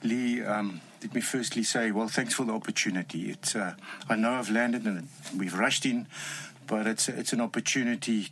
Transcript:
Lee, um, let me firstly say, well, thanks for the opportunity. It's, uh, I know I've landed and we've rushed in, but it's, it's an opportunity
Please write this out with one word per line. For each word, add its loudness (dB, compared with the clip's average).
Lee, 2
um, 0
let -8
me 2
firstly 0
say, 2
well, 2
thanks 0
for 0
the 0
opportunity. -2
It's, -4
uh, -2
I 4
know 4
I've 0
landed 2
and 0
we've -2
rushed 2
in, 0
but 2
it's, 2
it's -2
an 2
opportunity 2